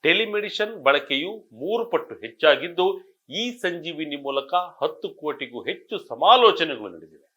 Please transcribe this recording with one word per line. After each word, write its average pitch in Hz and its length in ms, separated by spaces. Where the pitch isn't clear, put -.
ಟೆಲಿಮೆಡಿಸಿನ್ 208 800
ಬಳಕೆಯು 143 460
ಮೂರು 202 320
ಪಟ್ಟು 151 300
ಹೆಚ್ಚಾಗಿದ್ದು, 165 1000
ಈ 233 220
ಸಂಜೀವಿನಿ 160 640
ಮೂಲಕ 139 380
ಹತ್ತು 175 560
ಕೋಟಿಗೂ 120 540
ಹೆಚ್ಚು 170 340
ಸಮಾಲೋಚನೆಗಳು 156 920
ನಡೆದಿವೆ. - 460